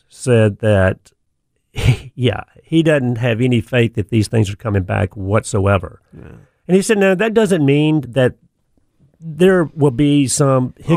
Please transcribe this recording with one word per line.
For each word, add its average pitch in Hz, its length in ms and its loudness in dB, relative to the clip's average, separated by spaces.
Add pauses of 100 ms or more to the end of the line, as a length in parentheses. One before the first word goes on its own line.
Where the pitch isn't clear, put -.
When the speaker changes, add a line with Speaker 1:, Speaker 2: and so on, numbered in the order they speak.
Speaker 1:
said 110 520 0
that, 98 520 0 (640)
<laughs> - 400 -2
yeah, 120 300 -4 (180)
he 165 200 0
doesn't 139 360 0
have 113 240 -2
any 123 180 2
faith 117 340 -2
that 107 140 -6
these 110 200 0
things 107 220 -2
are 101 60 -12
coming 101 280 -4
back 98 320 -4
whatsoever. 98 840 -4 (160)
Speaker 2:
Yeah. - 120 -20 (400)
Speaker 1:
And 175 80 2
he 196 60 4
said, 214 160 0
"Now, 190 160 2
that 214 200 -2
doesn't 190 300 0
mean 151 440 2
that 123 280 0 (840)
there 165 440 0 (100)
will 147 160 2
be 143 360 0
some 131 540 0
Speaker 2:
Oh, - 20 -20 (140)